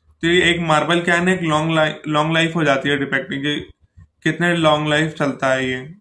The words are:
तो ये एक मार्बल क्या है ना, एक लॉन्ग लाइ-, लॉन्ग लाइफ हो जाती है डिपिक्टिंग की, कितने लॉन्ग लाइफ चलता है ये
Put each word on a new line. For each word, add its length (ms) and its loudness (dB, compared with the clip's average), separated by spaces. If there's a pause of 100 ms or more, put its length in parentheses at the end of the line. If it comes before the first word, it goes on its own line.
(220)
तो 60 0
ये 140 4
एक 180 0
मार्बल 400 2
क्या 140 0
है 100 0
ना, 80 4
एक 100 -2
लॉन्ग 320 0
लाइ-, 340 0
लॉन्ग 240 0
लाइफ 240 0
हो 80 0
जाती 240 2
है 80 2
डिपिक्टिंग 460 -4
की, 180 -4 (600)
कितने 340 0
लॉन्ग 320 2
लाइफ 260 0
चलता 380 -2
है 160 -2
ये 320 -8